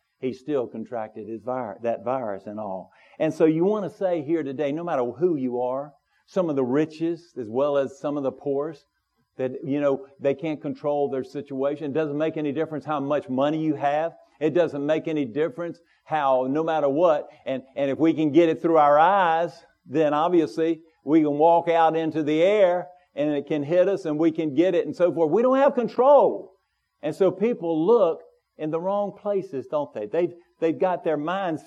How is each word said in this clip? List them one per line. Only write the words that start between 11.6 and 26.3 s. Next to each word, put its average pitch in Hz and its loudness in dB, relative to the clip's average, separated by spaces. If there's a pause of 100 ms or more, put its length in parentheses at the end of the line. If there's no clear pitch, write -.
It 120 -6
doesn't 151 -2
make 156 -2
any 147 -4
difference 156 -6
how 147 -4
much 139 -2
money 143 0
you 156 -2
have. 147 -2 (260)
It 147 0
doesn't 143 0
make 156 0
any 151 -2
difference 165 -6 (240)
how, 135 2
no 151 0
matter 160 0
what. 147 2 (160)
And, 127 -6 (140)
and 139 0
if 123 -4
we 160 4
can 151 0
get 165 6
it 160 -2
through 165 4
our 147 6
eyes, 170 2 (200)
then 147 0
obviously 160 0 (240)
we 156 4
can 147 2
walk 165 4
out 160 4
into 160 -2
the 156 2
air 180 4 (260)
and 147 -2
it 143 -4
can 156 -4
hit 180 2
us 190 -2
and 151 -2
we 165 4
can 156 -4
get 175 4
it 160 0
and 151 -8
so 175 2
forth. 156 0
We 214 4
don't 254 4
have 269 4
control. 240 4 (500)